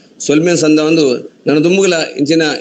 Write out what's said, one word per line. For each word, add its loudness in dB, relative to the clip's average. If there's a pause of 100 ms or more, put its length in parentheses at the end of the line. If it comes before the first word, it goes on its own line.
(180)
ಸೊಲ್ಮೇನ್ 0
ಸಂದ 2
ಒಂದು 0 (120)
ನನ್ನ 2
ದುಮ್ಮುಗಲ 2 (240)
ಇಂಚಿನ 0 (180)